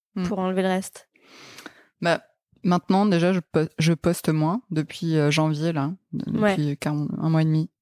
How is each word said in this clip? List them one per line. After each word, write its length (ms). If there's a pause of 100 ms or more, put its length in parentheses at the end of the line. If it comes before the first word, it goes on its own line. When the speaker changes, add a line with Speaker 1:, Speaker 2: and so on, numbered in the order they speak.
(140)
Speaker 1:
Mm. 140
Speaker 2:
pour 100
enlever 240
le 60
reste ? 400 (920)
Speaker 1:
Bah, 220 (400)
maintenant 440
déjà 260
je 80
po-, 280 (100)
je 160
poste 340
moins 420
depuis, 460
euh, 140
janvier 420
là, 180 (220)
depuis 280 (300)
Speaker 2:
Ouais. 60
Speaker 1:
quarante, 420
un 120
mois 120
et 40
demi. 220 (140)